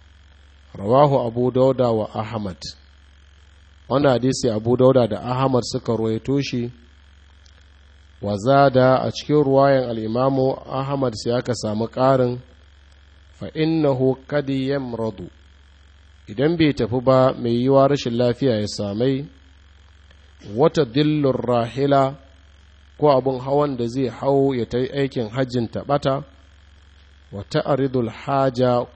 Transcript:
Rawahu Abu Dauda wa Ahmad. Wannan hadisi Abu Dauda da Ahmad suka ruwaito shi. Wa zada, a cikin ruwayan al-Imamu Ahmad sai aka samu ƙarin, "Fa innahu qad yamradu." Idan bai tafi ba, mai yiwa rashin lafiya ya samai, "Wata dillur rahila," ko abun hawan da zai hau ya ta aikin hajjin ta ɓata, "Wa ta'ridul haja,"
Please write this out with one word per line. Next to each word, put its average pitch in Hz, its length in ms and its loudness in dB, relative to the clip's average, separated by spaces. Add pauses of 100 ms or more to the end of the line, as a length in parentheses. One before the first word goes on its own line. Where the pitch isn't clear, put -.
(760)
Rawahu 123 520 4
Abu 123 240 -2
Dauda 127 400 2
wa 110 240 -2
Ahmad. 104 440 -8 (1300)
Wannan 135 240 2
hadisi 127 380 0
Abu 110 260 0
Dauda 127 320 4
da 101 140 -6
Ahmad 127 420 0
suka 117 320 -4
ruwaito 110 460 -2
shi. 120 280 -6 (1500)
Wa 104 140 -2
zada, 131 680 4
a 117 100 -2
cikin 147 320 0
ruwayan 135 460 4
al-Imamu 131 680 0 (120)
Ahmad 135 460 -4
sai 117 180 -6
aka 123 220 -2
samu 107 320 -4
ƙarin, 127 540 0 (1000)
"Fa 101 160 -14
innahu 143 640 2 (100)
qad 147 220 -2
yamradu." 123 800 -4 (1000)
Idan 139 280 0
bai 156 160 4
tafi 120 320 -2
ba, 131 340 6
mai 120 240 0
yiwa 135 260 4
rashin 131 280 -2
lafiya 120 440 0
ya 104 60 -4
samai, 120 600 -4 (1300)
"Wata 160 280 2
dillur 143 520 0 (100)
rahila," 135 720 0 (840)
ko 147 140 2
abun 131 280 0
hawan 139 360 0
da 117 100 -4
zai 123 220 -4
hau 139 460 0
ya 117 120 -2
ta 120 120 -4
aikin 131 500 -4
hajjin 120 400 -2
ta 101 160 -8
ɓata, 143 400 -2 (1080)
"Wa 98 120 -10
ta'ridul 131 640 -2
haja," 127 720 0 (160)